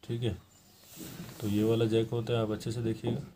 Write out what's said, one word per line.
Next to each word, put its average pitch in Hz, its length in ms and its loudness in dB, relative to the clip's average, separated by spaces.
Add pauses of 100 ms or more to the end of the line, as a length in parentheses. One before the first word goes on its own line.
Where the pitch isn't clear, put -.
ठीक 120 200 -4
है। 104 140 0 (1040)
तो 110 60 -4
ये 104 160 4
वाला 113 240 6
jack 113 220 4
होता 117 240 -2
है, 113 60 2
आप 107 120 2
अच्छे 107 200 -2
से 120 100 -4
देखिएगा। 113 400 -2 (140)